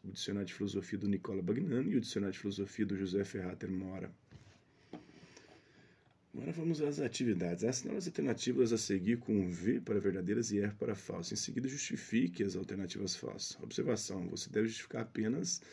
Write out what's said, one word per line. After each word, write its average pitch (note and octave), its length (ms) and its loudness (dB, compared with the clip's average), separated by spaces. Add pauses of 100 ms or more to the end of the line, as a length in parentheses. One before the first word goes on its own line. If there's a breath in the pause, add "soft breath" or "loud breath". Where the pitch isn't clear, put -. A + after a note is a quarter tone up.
o F#2 80 -10
Dicionário G2+ 340 -2
de - 80 -8
Filosofia G2 420 -2
do G2+ 120 0
Nicola F#2+ 340 2
Bagnani C3 480 2
e C#3+ 60 4
o A#2 40 4
Dicionário G2+ 320 0
de - 60 -12
Filosofia G2+ 480 0
do G2 100 0
José F#2+ 280 2
Ferrater F#2 440 -4
Mora. F#2 400 -4 (2250 loud breath)
Agora D#3+ 180 -4
vamos E3 280 0
às D3 180 2
atividades. F2+ 680 2
Assinale - 340 0
as F3 80 -2
alternativas B2+ 680 2
a A2+ 60 6
seguir G2+ 400 2
com G2 320 2
V F2 300 2
para G#2 200 2
verdadeiras G2 500 2
e G2+ 100 4
R G#2 160 2
para - 180 0
falsas. F#2 380 -6
Em G#2+ 40 -2
seguida, - 320 -2
justifique - 720 0
as - 140 0
alternativas F#2+ 580 -4
falsas. - 460 -6
Observação: G2 680 -2
você - 200 -6
deve A2 200 2
justificar - 340 -6
apenas B2 580 -2 (120)